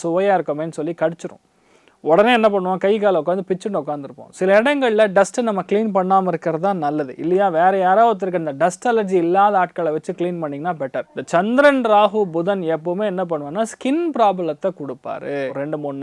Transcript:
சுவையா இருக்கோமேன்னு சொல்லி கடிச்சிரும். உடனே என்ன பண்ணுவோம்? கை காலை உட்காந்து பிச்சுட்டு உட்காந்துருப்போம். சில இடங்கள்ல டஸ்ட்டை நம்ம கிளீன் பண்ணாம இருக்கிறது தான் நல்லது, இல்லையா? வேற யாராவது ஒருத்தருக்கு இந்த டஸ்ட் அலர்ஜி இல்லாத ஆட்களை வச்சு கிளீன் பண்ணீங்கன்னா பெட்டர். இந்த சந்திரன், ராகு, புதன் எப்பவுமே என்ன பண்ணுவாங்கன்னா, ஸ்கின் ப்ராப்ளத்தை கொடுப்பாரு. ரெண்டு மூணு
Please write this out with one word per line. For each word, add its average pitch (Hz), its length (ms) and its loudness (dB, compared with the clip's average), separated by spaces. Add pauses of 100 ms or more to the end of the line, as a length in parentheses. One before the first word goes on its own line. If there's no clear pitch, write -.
சுவையா 190 320 2
இருக்கோமேன்னு 156 420 -4
சொல்லி 151 220 -6
கடிச்சிரும். 165 420 -6 (680)
உடனே 208 260 6
என்ன 220 160 4
பண்ணுவோம்? 185 300 -2
கை 190 80 2 (120)
காலை 190 180 2
உட்காந்து 180 280 -2
பிச்சுட்டு 190 320 -4
உட்காந்துருப்போம். 139 480 -12 (100)
சில 185 100 2 (100)
இடங்கள்ல 240 440 2 (140)
டஸ்ட்டை 196 300 2
நம்ம 196 220 -2
கிளீன் 214 260 0
பண்ணாம 190 360 2
இருக்கிறது 160 360 -4
தான் 185 180 -2
நல்லது, 147 280 -2 (100)
இல்லையா? 185 240 2 (120)
வேற 185 140 4 (100)
யாராவது 196 280 4
ஒருத்தருக்கு 185 320 -2
இந்த 151 100 -4 (100)
டஸ்ட் 180 280 -2
அலர்ஜி 202 340 0
இல்லாத 196 360 2
ஆட்களை 170 340 -2
வச்சு 160 240 -6
கிளீன் 175 240 -4
பண்ணீங்கன்னா 151 380 -6
பெட்டர். 135 320 -6
இந்த 135 120 -8 (100)
சந்திரன், 254 480 4 (100)
ராகு, 208 300 4 (140)
புதன் 185 260 -2 (140)
எப்பவுமே 180 360 -4
என்ன 185 200 -4
பண்ணுவாங்கன்னா, 156 400 -4
ஸ்கின் 311 320 -2 (120)
ப்ராப்ளத்தை 185 540 0 (100)
கொடுப்பாரு. 135 540 -10 (260)
ரெண்டு 151 240 -6
மூணு 139 180 -8